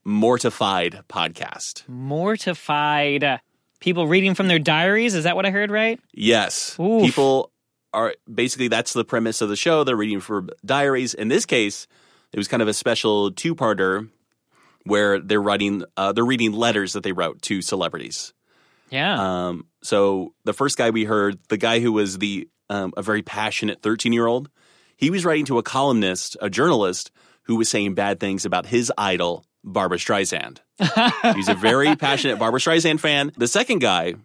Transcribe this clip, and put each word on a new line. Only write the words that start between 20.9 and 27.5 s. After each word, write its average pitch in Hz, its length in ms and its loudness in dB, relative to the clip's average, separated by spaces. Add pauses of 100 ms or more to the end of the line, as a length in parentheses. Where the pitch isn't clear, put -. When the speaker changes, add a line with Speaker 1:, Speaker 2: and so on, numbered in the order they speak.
Speaker 1:
heard, 104 420 0
the 110 100 -2
guy 113 220 2
who 117 140 2
was 101 240 0
the, 98 320 -4 (200)
um, 98 280 -4
a 101 40 -6
very 107 200 -2
passionate 107 600 -4
thirteen-year-old, 117 680 0 (480)
he 139 120 2
was 185 140 0
writing 156 220 2
to 127 120 0
a 113 60 2
columnist, 117 800 0
a 104 80 -4
journalist, 107 600 2 (320)
who 113 140 0